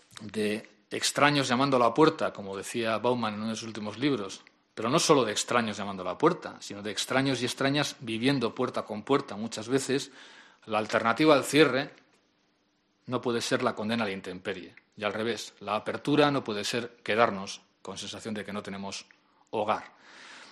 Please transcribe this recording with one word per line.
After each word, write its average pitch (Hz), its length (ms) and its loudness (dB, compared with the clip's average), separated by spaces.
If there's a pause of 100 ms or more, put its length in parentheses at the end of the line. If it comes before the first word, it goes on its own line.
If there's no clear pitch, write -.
(220)
de 107 480 -4 (220)
extraños 135 560 2
llamando 131 300 4
a - 20 6
la 117 140 4
puerta, 156 380 4
como 98 240 -10
decía 113 440 -2
Bauman 117 340 0
en 104 80 -6
uno 110 80 -4
de 113 60 -2
sus 113 120 -8
últimos 107 300 -8
libros, 117 440 -2 (340)
pero 113 140 -2
no 156 100 4
solo 143 260 6
de 107 60 -2
extraños 110 460 0
llamando 98 260 -8
a - 20 -6
la 90 120 -4
puerta, 139 420 2
sino 101 240 -12
de 107 80 -6
extraños 131 500 0
y 127 40 -2
extrañas 139 540 0
viviendo 117 540 0
puerta 120 300 -2
con 107 200 -8
puerta 139 320 0
muchas 110 320 -8
veces, 135 440 0 (540)
la 110 120 0
alternativa 113 560 4
al 131 100 6
cierre 139 480 4 (1160)
no 123 140 -2
puede 117 200 0
ser 127 220 0
la 113 100 2
condena 113 300 -2
a 107 40 -2
la 98 60 -4
intemperie. 92 640 -10 (200)
Y - 80 -10
al 104 100 -2
revés, 110 460 -4
la 101 160 -4
apertura 143 540 2
no 135 140 -2
puede 104 200 -4
ser 120 400 -4
quedarnos 104 580 2 (200)
con 95 160 -12
sensación 104 380 -8
de 101 100 -8
que 101 80 -10
no 104 80 -6
tenemos 98 460 -10 (420)
hogar. 107 440 -2 (580)